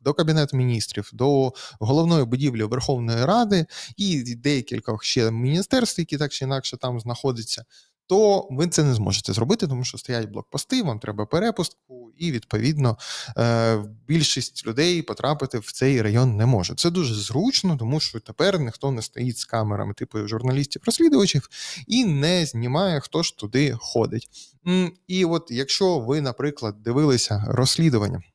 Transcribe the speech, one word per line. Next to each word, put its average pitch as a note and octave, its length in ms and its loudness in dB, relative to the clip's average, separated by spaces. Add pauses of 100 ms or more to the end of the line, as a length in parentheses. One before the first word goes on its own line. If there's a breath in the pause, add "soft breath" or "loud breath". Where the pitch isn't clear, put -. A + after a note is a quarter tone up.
до C#3+ 100 2
Кабінету D#3 440 2
Міністрів, A#2+ 560 -2
до C3 400 4 (260 loud breath)
головної D3+ 460 4
будівлі B2 380 0
Верховної A#2 640 0
Ради G3+ 400 2 (320 loud breath)
і C#3+ 380 -2
декількох A#2+ 680 -2
ще A2+ 280 2
міністерств, D#3+ 680 0
які D#3+ 180 -4
так C#3+ 140 -2
чи - 140 -6
інакше C3 320 -6
там B2 220 -4
знаходяться, A#2+ 680 -6 (420 soft breath)
то G3+ 440 4
ви C#3+ 160 0
це E3 160 2
не C#3 100 4
зможете G2+ 400 0
зробити, C#3+ 340 0
тому B2+ 160 -4
що - 140 -8
стоять A#2 320 -6
блокпости, C#3 540 -4
вам A#2 160 -2
треба G#2 260 -6
перепустку, - 920 -4
і, E3 140 -4
відповідно, B2 640 0 (400 loud breath)
е, A2+ 400 2 (300)
більшість C#3+ 600 -2
людей D#3+ 340 0
потрапити C3+ 580 -2
в - 120 -14
цей C3 300 2
район A2 360 4
не A2 80 4
може. A2 300 2
Це - 140 2
дуже E3 260 0
зручно, E3+ 640 0
тому B2 220 -2
що - 200 -6
тепер F3 400 0
ніхто C#3 320 -2
не A#2 100 -2
стоїть A#2+ 360 -6
з - 80 -8
камерами, G#2 480 -2
типу, - 340 -6
журналістів-розслідувачів C#3+ 1200 2 (380 loud breath)
і A#3+ 180 2
не D#3+ 400 2
знімає, C#3 540 -2
хто - 240 -4
ж - 140 -6
туди A#2+ 420 0
ходить. A2+ 500 -2 (380 loud breath)
М, F3+ 240 2 (160)
і F#3 180 0
от E3 260 -2
якщо C#3 480 0
ви, D#3 220 -2
наприклад, B2 600 -4
дивилися A#2+ 640 2
розслідування A2+ 760 2 (120)